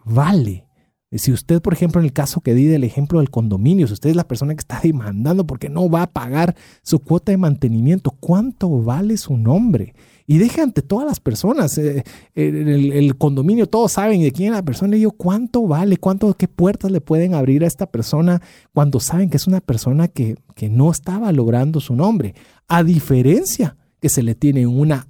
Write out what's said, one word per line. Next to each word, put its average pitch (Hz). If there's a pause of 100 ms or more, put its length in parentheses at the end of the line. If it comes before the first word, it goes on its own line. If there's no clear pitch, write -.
vale. 120 (480)
Si 127
usted, 170
por 190
ejemplo, 170
en 165
el 131
caso 143
que 120
di 127
del 151
ejemplo 143
del 135
condominio, 117
si 104
usted 143
es 165
la 175
persona 151
que 151
está -
demandando 147
porque 143
no 165
va 165
a 175
pagar 170 (280)
su -
cuota 175
de 190
mantenimiento, 139
¿cuánto 202 (120)
vale 180
su 139
nombre? 131 (320)
Y 151
deje 233
ante 233
todas 233
las 277
personas, 156
eh, 143 (280)
el, 151
el, 139
el 143
condominio, 156
todos 226
saben 202
de 143
quién 190
es -
la 190
persona. 185
Y 220
yo, 214
¿cuánto 220
vale? 175
¿Cuánto, 196
qué -
puertas 190
le 165
pueden 170
abrir 139
a -
esta 180
persona 165 (320)
cuando 143
saben 180
que 143
es 135
una 185
persona 139
que, 113 (180)
que 107
no 131
está 185
valorando 139
su -
nombre? 147 (340)
A 170
diferencia 160 (240)
que 156
se 131
le 113
tiene 139
una 135